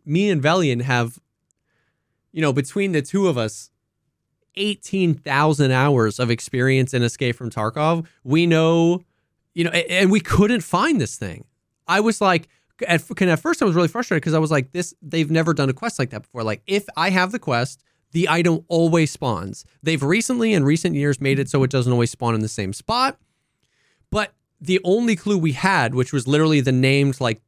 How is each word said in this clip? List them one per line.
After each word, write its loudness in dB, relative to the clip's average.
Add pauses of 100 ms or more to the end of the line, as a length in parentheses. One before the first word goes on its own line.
me 0
and 0
Velian 2
have, -2 (1120)
you -6
know, 2
between -2
the 0
two 0
of 0
us, -6 (880)
eighteen -2
thousand 0
hours 2
of 0
experience 0
in 0
Escape -2
from -10
Tarkov. -2 (160)
We 2
know, 2 (500)
you 0
know, -2
a-, -2
and 4
we 4
couldn't 2
find 0
this -4
thing. -10 (420)
I 0
was 0
like, 0 (340)
at 0
f-, -12
can, 0
at 2
first -2
I 4
was 2
really 2
frustrated -4
'cause -2
I 2
was 0
like, 0
"This, -8
they've -4
never 0
done 0
a 0
quest -8
like -2
that -12
before." -12
Like, -4
if -2 (100)
I 0
have 0
the -6
quest, -4 (300)
the 0
item 0
always 2
spawns. -6 (180)
They've -2
recently, 0
in 2
recent 0
years, -2
made 0
it -4
so 0
it 0
doesn't 0
always 2
spawn -2
in 0
the -2
same -6
spot. -2 (920)
But -4 (280)
the 0
only 2
clue 0
we 0
had, 0
which -2
was -2
literally 4
the 0
named, 2
like, -4